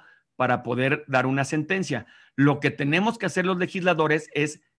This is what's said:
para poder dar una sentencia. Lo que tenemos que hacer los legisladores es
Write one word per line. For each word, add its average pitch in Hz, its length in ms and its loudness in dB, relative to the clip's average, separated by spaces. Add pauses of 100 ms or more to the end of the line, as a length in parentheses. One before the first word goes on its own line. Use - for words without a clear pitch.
(380)
para 123 260 2
poder 123 440 0
dar 131 200 2
una 135 160 0
sentencia. 151 640 -4 (280)
Lo 143 260 4
que 143 100 2
tenemos 180 480 0
que 196 80 -4
hacer 175 180 -2
los 185 120 0
legisladores 160 760 -2
es 147 280 -4 (180)